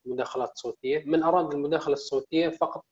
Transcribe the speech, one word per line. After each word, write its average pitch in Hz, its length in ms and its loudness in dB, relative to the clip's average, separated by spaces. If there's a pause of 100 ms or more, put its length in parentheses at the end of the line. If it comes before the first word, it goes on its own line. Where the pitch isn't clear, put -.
مداخلات 123 520 -4
صوتية. 135 480 -2
من 160 180 2
أراد 165 300 2
المداخلة 147 400 0
الصوتية 160 560 0
فقط 160 420 -4